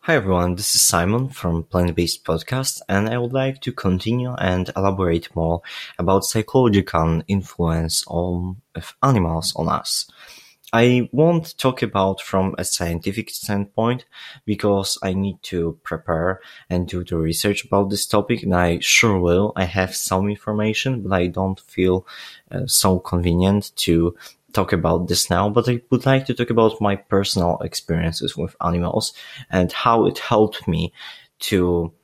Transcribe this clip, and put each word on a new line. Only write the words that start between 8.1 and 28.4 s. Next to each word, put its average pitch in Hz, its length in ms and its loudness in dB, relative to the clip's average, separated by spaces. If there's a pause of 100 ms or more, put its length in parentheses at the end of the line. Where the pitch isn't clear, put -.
of - 300 -14
animals 87 520 2
on 82 140 -2
us. - 400 -4 (640)
I 120 380 4
won't 160 480 2
talk 127 240 0
about 98 380 0
from 95 360 0
a 90 80 -6
scientific 95 640 -4
standpoint 110 760 -4 (400)
because 101 580 0
I 95 100 -2
need 95 300 -4
to 82 400 -4
prepare 85 580 -4 (300)
and 90 160 0
do 90 160 -6
the 87 140 -4
research 82 460 0
about 98 280 0
this 101 160 -4
topic, 110 340 0
and 95 140 0
I 87 240 2
sure 104 400 2
will. 87 360 2
I 95 100 0
have 92 300 -2
some 95 320 0
information, 107 760 -2
but 92 100 -2
I 90 140 2
don't 95 320 -2
feel, 92 480 0 (420)
uh, 92 160 -6
so - 320 2
convenient 90 760 2
to 85 420 2 (340)
talk - 220 0
about 85 340 0
this - 220 -2
now, 92 180 2
but 113 220 0
I 120 100 0 (120)
would 123 160 0
like 135 180 2
to 127 80 -4
talk 120 160 -4
about 113 320 4
my 101 140 2
personal 98 640 0
experiences - 760 -4
with 85 200 -6 (100)